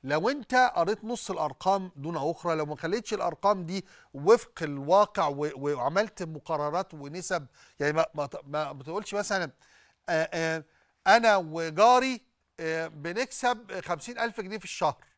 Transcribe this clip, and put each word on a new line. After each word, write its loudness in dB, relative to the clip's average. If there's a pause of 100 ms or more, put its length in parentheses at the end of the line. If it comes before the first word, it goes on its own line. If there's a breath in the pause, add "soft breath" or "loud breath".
لو 0
أنت -4
قريت 2
نص -6
الأرقام 0
دون -8
أخرى، -2
لو -2
ما -8
خليتش -4
الأرقام 0
دي -6 (300 soft breath)
وفق 4
الواقع 2
و-، -2
وعملت -2
مقارنات -6
ونسب، -6 (340 soft breath)
يعني 2
ما، 2
ما -2
ت-، -12
ما -6
بتقولش -10
مثلًا، -2 (580 soft breath)
آه، 0
آه، -2 (420)
أنا 8
وجاري، 4 (400)
آه، -2
بنكسب -4
خمسين -8
ألف -4
جنيه -8
في -12
الشهر -2 (140)